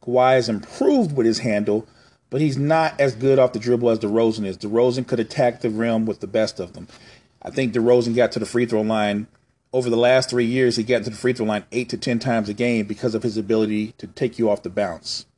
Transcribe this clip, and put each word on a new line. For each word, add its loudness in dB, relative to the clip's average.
Kawhi 4
has 2
improved 0
with 4
his 2
handle, -2
but -2
he's 0
not 0
as 2
good 2
off 4
the -4
dribble 2
as 0
DeRozan 0
is. -6
DeRozan 0
could -4
attack -2
the -2
rim -2
with -6
the -10
best -2
of -10
them. -18
I -12
think -2
DeRozan 2
got 4
to -6
the -6
free 0
throw 0
line. -2
Over -2
the 2
last 4
three 0
years, 2
he -2
got 0
to -6
the -12
free -2
throw -4
line -2
eight -4
to -6
ten -2
times -2
a -6
game -2
because -4
of -4
his -2
ability -2
to -14
take -6
you 2
off -2
the -8
bounce. -6